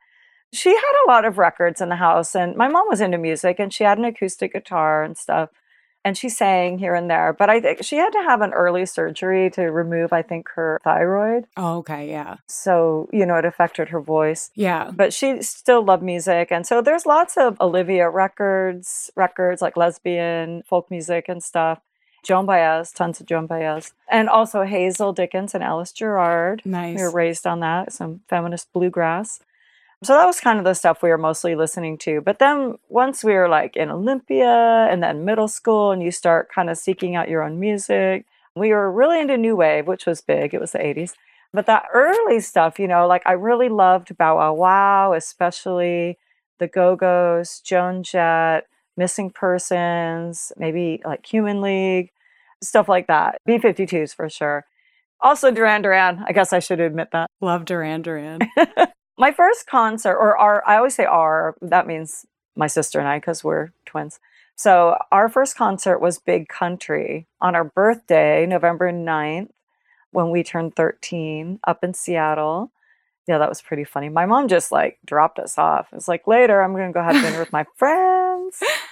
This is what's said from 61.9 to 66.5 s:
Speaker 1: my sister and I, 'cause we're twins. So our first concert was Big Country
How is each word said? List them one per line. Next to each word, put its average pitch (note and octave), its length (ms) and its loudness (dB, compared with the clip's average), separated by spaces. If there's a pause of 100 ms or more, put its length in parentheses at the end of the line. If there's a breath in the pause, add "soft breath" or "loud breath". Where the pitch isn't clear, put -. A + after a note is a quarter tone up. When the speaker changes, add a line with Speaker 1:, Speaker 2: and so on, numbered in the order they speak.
Speaker 1:
my D#3 100 0
sister D3+ 320 -2
and C#3+ 80 -2
I, D3 140 -2
'cause E3 240 -8
we're D#3 240 -2 (160)
twins. D3+ 340 -12 (380 soft breath)
So F3 400 6 (160)
our G3+ 160 4
first C4+ 280 -2
concert G3 420 0
was E3+ 200 -2
Big F3 300 -2
Country D#3+ 760 -6 (120)